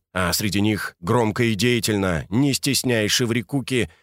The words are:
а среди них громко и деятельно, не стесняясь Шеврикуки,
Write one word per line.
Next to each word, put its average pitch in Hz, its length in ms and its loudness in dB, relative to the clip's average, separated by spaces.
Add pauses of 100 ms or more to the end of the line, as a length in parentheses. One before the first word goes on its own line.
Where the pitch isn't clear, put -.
(140)
а 87 200 0
среди 101 280 0
них 104 380 0
громко 110 440 0
и 113 100 2
деятельно, 98 760 0
не 131 240 2
стесняясь 117 580 0
Шеврикуки, 120 800 -2 (120)